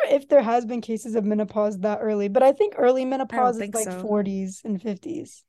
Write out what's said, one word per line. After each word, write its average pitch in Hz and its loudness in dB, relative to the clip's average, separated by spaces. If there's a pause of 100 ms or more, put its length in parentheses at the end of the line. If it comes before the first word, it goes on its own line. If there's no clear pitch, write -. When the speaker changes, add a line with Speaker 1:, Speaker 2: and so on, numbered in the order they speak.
Speaker 1:
if 277 2
there 285 8
has 233 0
been 233 -6
cases 220 -6
of 214 0
menopause 208 -2
that 208 -2
early, 208 -2
but 254 4
I 269 8
think 415 0
early 262 2
menopause 254 0
is, 208 -6
Speaker 2:
think 202 -8
Speaker 1:
like, 214 -2
Speaker 2:
so. - -
Speaker 1:
forties 190 -4
and 202 -4
fifties. - -10